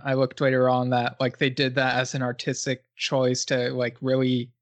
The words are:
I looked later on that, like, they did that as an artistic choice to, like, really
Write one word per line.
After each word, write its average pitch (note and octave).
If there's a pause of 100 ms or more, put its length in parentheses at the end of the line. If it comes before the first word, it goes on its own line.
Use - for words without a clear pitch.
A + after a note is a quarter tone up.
I C3+
looked C3
later C3
on B2+
that, B2
like, B2+
they C#3+
did C3
that C3
as B2+
an C3+
artistic B2+ (120)
choice B2+
to, B2
like, B2
really B2+ (100)